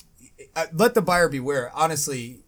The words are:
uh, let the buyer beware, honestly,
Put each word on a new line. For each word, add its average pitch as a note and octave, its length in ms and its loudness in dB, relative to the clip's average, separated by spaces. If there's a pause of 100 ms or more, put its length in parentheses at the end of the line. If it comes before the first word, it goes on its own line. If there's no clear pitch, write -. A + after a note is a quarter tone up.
(560)
uh, E3 160 -2
let A3 220 4
the A3 80 2
buyer F3 260 2
beware, C3+ 460 -4
honestly, C#3+ 720 -2